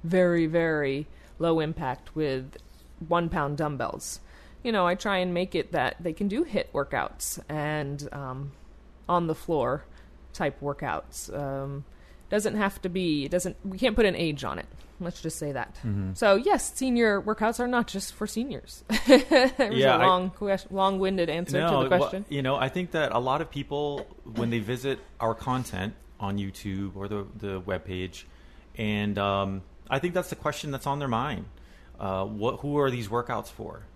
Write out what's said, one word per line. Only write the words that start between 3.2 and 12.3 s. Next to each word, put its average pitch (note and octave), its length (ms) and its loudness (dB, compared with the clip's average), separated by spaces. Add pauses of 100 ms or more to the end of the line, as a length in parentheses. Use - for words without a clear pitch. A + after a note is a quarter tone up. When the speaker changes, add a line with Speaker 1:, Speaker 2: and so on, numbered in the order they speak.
Speaker 1:
pound D3 280 -2
dumbbells. D3 600 -4 (440)
You A#3+ 80 -2
know, G3 160 4
I F3+ 80 2
try G3 220 -2
and F3+ 160 0
make F3+ 220 -2
it - 160 -2
that C#3+ 280 0
they E3+ 140 -4
can G3+ 140 -2
do B3 180 0
hiit G#3 280 -2
workouts - 680 -4 (100)
and, D3 600 -4
um, C#3 400 -10 (580)
on F3 180 4
the D#3+ 80 0
floor C#3 480 0 (500)
type D3 280 -2
workouts. C#3 760 -6
Um, C#3 460 -6 (460)
doesn't G#3 260 0